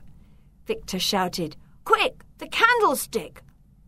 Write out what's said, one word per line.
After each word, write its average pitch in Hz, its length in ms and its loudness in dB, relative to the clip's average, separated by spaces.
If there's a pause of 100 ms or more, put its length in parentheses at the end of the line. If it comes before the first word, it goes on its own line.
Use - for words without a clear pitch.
(640)
Victor - 340 -6
shouted, 180 580 -4 (260)
Quick, - 400 0 (140)
the 320 100 -14
candlestick! 453 960 2 (460)